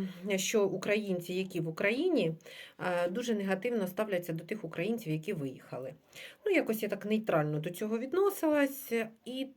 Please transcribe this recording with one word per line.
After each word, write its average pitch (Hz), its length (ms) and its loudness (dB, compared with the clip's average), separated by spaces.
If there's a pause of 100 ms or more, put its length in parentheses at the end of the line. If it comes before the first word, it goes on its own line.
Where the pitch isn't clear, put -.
(360)
що 202 280 4
українці, 190 680 0
які 185 280 -2
в 160 80 0
Україні, 208 680 2 (440)
е, 175 300 0
дуже 226 260 0
негативно 196 520 0
ставляться 185 460 -2
до 160 120 -4
тих 220 200 -6
українців, 175 480 -2
які 156 200 -2
виїхали. 135 600 -6 (520)
Ну, 415 60 4
якось 233 300 4
я 208 60 -2
так 202 180 -4
нейтрально 170 520 4
до 156 120 -2
цього 214 280 -2
відносилась. 302 920 2 (320)
І 262 220 -4 (100)